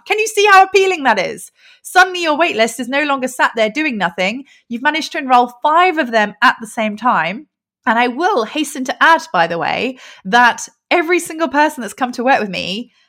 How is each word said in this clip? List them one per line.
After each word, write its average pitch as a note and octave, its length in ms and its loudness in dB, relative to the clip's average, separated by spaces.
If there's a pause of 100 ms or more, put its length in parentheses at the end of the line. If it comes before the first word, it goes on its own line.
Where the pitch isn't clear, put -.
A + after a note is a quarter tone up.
Can G#4 140 -2
you A4+ 80 -2
see G#4 180 0
how F#4+ 180 8
appealing F#4+ 400 2
that A3+ 160 2
is? D#3+ 320 -8 (300)
Suddenly F#4 400 2
your D#4 160 0
wait E4 180 0
list A3 240 0
is B3 80 -6
no C#4 160 -2
longer C#4 240 -2
sat C4 280 -2
there A3 140 0
doing C#4 280 -4
nothing. F#3+ 480 -4 (240)
You've A#3+ 140 -8
managed D4+ 300 -2
to E4+ 40 -6
enroll B3+ 440 2
five D#4+ 360 2
of B3+ 140 -2
them G#3 300 0
at B3+ 200 4
the A3 60 -12
same G#3+ 280 -4
time. G#3+ 520 -2 (360)
And A3+ 140 0
I B3 100 2
will C4 380 0
hasten C#4+ 400 -6
to B3+ 180 -2
add, D#4+ 200 4 (100)
by E3+ 140 2
the E3+ 100 -4
way, F#3 400 -4 (260)
that A3+ 460 2 (220)
every F4 280 2
single E4 280 -4
person D4 340 0
that's - 140 -10
come B3 160 -4
to A#3+ 120 -8
work C4+ 160 2
with G#3+ 100 -4
me F3+ 420 -8 (180)